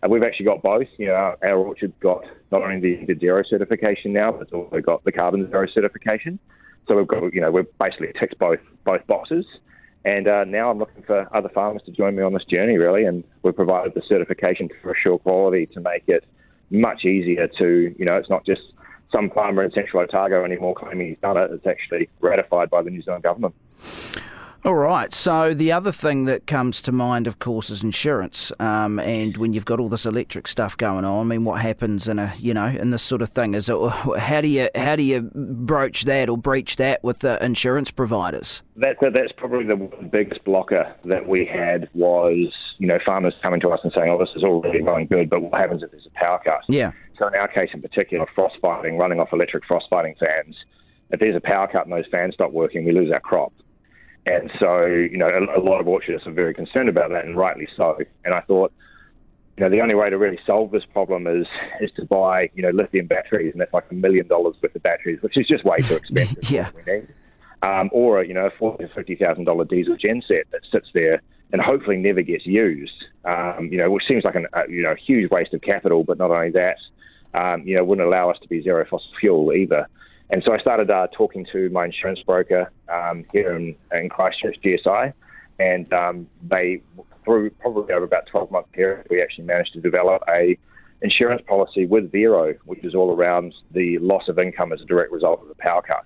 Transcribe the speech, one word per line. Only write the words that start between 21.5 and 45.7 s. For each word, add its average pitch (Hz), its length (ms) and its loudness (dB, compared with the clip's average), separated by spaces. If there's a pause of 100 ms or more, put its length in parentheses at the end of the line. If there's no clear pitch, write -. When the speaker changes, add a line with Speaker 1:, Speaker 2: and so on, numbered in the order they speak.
Speaker 1:
It's 82 160 -6
actually 85 420 -4 (100)
ratified 87 520 0
by 87 100 2
the 85 80 -4
New 90 140 -10
Zealand 87 200 -8
government. 90 300 -2 (1120)
Speaker 2:
All 185 100 2
right. 151 360 0
So 160 420 0
the 156 200 0
other 185 180 -2
thing 147 320 -2
that 131 240 -2
comes 127 360 -2
to 127 100 -2
mind, 123 340 0
of 110 120 -8
course, 113 300 -6
is 104 140 -8
insurance. 110 680 -2 (120)
Um, 107 380 0
and 110 360 -2
when 113 160 0
you've 107 140 -4
got 117 160 -2
all 113 80 -2
this 113 160 -4
electric - 420 -4
stuff 104 300 -4
going 95 260 -2
on, 98 160 0
I 110 100 -2
mean, 117 140 -2
what 107 180 -2
happens 107 460 -2
in 110 100 -2
a, 104 220 -4
you 117 140 -2
know, 107 140 -2
in 123 240 -2
this 120 100 -2
sort 123 200 -2
of 113 80 -4
thing? 110 260 -2
Is 104 120 -4
it, 117 80 0 (420)
how 135 220 0
do 151 80 0
you, 135 260 2
how 135 220 -2
do 156 80 0
you 127 320 0
broach 135 680 -2
that 135 260 0
or 117 80 0
breach 135 400 -2
that 131 260 0
with 120 160 -4
the 123 240 0
insurance 127 480 0
providers? 90 720 -4 (140)
Speaker 1:
That's, 135 240 0
that's 127 340 2
probably 123 300 -4
the 107 100 2 (340)
biggest 104 360 0
blocker 92 580 2
that 92 240 -2
we 92 180 2
had 87 480 -2
was, 87 600 2 (240)
you 95 100 -2
know, 87 180 4
farmers 95 360 2
coming 90 180 0
to 87 120 2
us 82 120 0
and 85 100 -2
saying, 85 160 2
"Oh, 87 80 2
this 87 160 0
is 82 120 -2
all 87 160 4
really 82 200 0
well 85 140 2
and 80 140 -2
good, 87 200 2
but 90 120 0
what 85 180 -4
happens 87 240 0